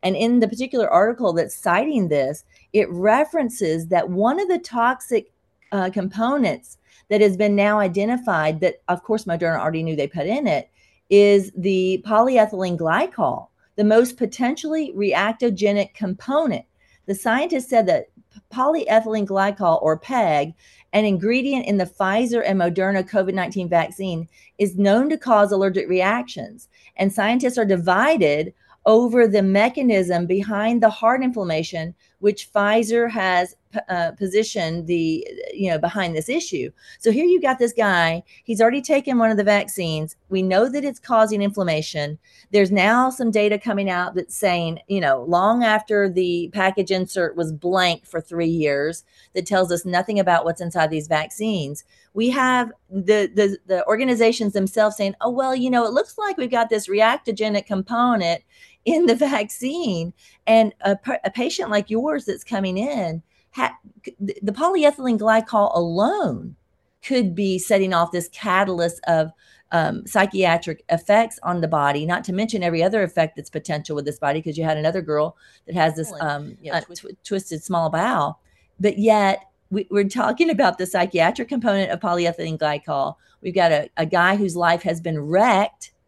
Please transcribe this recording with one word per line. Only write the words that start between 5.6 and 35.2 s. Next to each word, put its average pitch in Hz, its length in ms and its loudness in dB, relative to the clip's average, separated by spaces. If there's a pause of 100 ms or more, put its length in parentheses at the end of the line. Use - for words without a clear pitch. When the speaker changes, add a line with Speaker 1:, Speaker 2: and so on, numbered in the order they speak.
Speaker 1:
uh, 185 180 -2
components 220 880 -2 (320)
that 202 100 2
has 202 160 4
been 202 200 2
now 208 240 2
identified 190 840 0
that, 180 260 0
of 139 160 -2
course, 220 220 -4
Moderna 165 340 -2
already 160 240 -2
knew 160 120 -4
they 147 120 -2
put 156 200 -6
in 247 200 -2
it, 147 220 -2 (400)
is 202 480 6
the 185 500 0
polyethylene 214 720 2
glycol, 170 680 -2 (280)
the 208 80 0
most 233 320 4
potentially 294 800 -4
reactogenic 202 960 0
component. 226 720 -4 (420)
The 196 80 -4
scientists 254 540 -2
said 220 180 4
that 165 200 0 (240)
p-, - 80 -20 (140)
polyethylene 226 720 0
glycol, 196 540 2
or 156 180 2
peg, 165 540 0 (400)
an 208 100 4
ingredient 233 640 0
in 202 120 0
the 185 80 0
Pfizer 220 600 0
and 190 140 0
Moderna 185 480 0
covid 190 260 0
nineteen 185 340 -4
vaccine, 170 640 -2 (280)
is 190 200 0
known 208 320 4
to 311 80 0
cause 208 340 4
allergic 190 380 0
reactions. 202 800 -2 (260)
And 196 160 0
scientists 247 460 0
are 226 80 2
divided 185 880 2 (340)
over 233 400 6
the 202 140 4
mechanism 190 840 2
behind 208 540 0
the 226 80 6
heart 240 340 0
inflammation, 170 720 -4 (240)
which 208 340 -2
Pfizer 226 560 2
has 185 460 0 (180)
p-, 214 60 -6 (100)
uh, 170 220 -2
positioned 180 720 -2
the, 165 420 -2 (280)